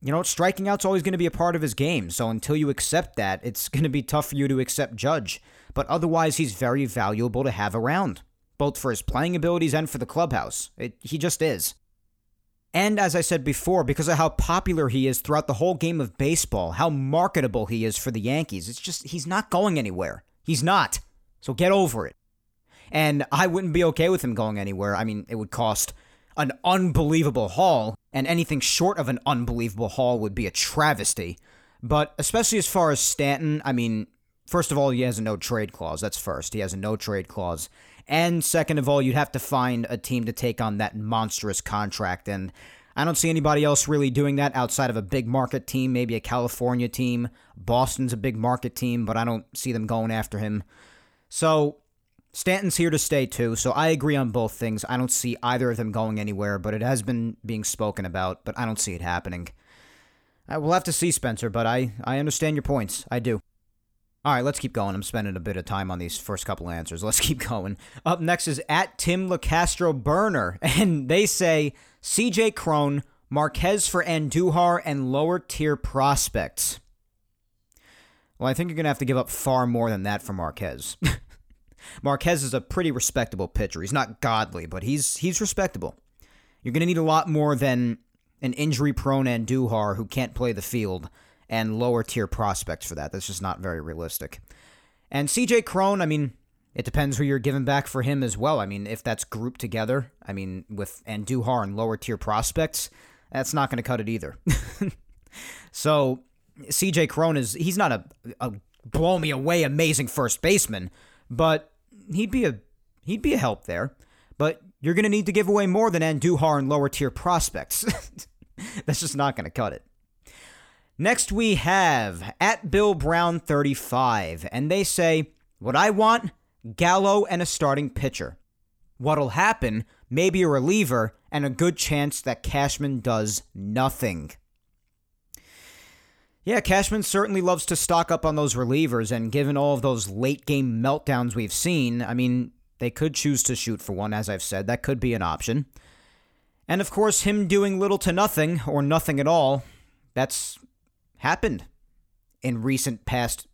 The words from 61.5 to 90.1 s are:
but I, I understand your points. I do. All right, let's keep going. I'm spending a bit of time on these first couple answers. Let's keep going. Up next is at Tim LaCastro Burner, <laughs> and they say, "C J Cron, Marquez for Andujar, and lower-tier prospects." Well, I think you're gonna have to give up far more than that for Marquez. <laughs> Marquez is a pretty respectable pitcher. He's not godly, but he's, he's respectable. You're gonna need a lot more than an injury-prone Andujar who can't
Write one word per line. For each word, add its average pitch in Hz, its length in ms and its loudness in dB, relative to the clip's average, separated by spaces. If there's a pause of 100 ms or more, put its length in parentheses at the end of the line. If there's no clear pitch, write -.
but 113 160 0
I, 123 260 0 (120)
I 131 160 0
understand 151 340 0
your 143 80 0
points. 127 480 -2
I 123 80 -2
do. 113 220 -2 (840)
All 143 80 4
right, 123 100 0
let's 143 140 -2
keep 120 140 -6
going. 98 240 -2
I'm 98 80 -6
spending 101 320 -4
a 92 40 -6
bit 92 160 -6
of 92 100 -6
time 98 220 -4
on 90 120 -6
these 85 180 -8
first - 280 -8
couple 90 220 -6
answers. 82 360 -8
Let's 110 160 2
keep 143 180 0
going. 101 380 -6 (280)
Up 175 160 2
next 170 280 0
is 143 200 -4
at 175 300 0
Tim 180 300 0
LaCastro 170 640 2
Burner, 143 640 0
<laughs> - 40 -8
and 151 460 2
they 190 180 4
say, 156 480 2 (260)
"C 233 300 0
J 214 200 2
Cron, 147 540 0 (260)
Marquez 165 560 0
for 180 160 0
Andujar, 170 800 2
and 139 280 -2
lower-tier 151 640 0
prospects." - 1040 0 (1600)
Well, 123 120 -2
I 131 60 2
think 175 140 -2
you're 160 80 -6
gonna 156 120 0
have 139 100 0
to - 60 -2
give 131 120 2
up 127 140 -2
far 127 340 0
more 117 260 2
than 101 120 -2
that 104 220 -4
for - 80 -8
Marquez. 80 640 -8 (500)
<laughs> - 560 -20
Marquez 143 400 0
is 131 100 -4
a 131 80 -2
pretty 170 300 -2
respectable 117 560 -2
pitcher. 95 340 -4
He's 92 120 -6
not 127 280 -2
godly, 110 460 -2
but 92 160 -8
he's, 135 360 -2
he's 170 220 -2
respectable. 190 540 -4 (720)
You're 127 80 -4
gonna 156 120 2
need 175 140 2
a 165 40 2
lot 156 260 4
more 151 260 4
than 123 440 2 (440)
an 127 120 -2
injury-prone 139 720 0
Andujar 113 680 0
who 107 100 -4
can't 120 300 -4